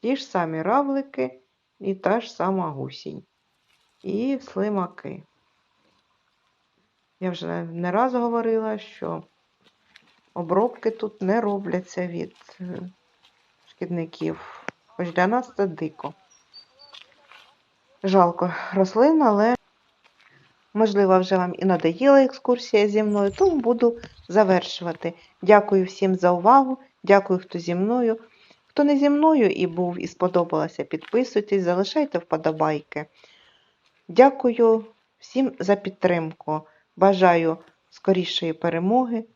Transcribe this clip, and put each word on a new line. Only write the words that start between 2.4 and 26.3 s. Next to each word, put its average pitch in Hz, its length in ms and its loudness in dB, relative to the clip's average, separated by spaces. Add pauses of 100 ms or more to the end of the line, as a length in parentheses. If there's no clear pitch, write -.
гусінь. 135 520 -12 (800)
І 233 400 -4
слимаки. 190 800 -6 (2000)
Я 185 100 -4
вже 170 320 -8
не 170 280 -8
раз 247 240 -2
говорила, 226 640 -4
що - 440 -12 (1120)
обробки 190 560 -2
тут 214 320 -10
не 202 180 0
робляться 185 680 -6
від, 175 280 -10 (260)
е, 180 180 -12 (880)
шкідників. 165 1000 -10 (220)
Хоч 175 260 -10
для 175 140 2
нас 247 300 -4
це 202 100 0
дико. 156 480 -10 (1900)
Жалко 180 520 2 (180)
рослин, 220 500 2
але, 220 320 2 (1200)
можливо, 202 440 4
вже 185 180 0
вам 180 220 -2
і - 60 -6
надоїла 190 580 4
екскурсія 240 680 0
зі 214 140 0
мною, 208 280 0
тому 339 300 2
буду 233 380 0 (300)
завершувати. 175 840 0 (280)
Дякую 202 420 4
всім 190 300 -2
за 180 180 2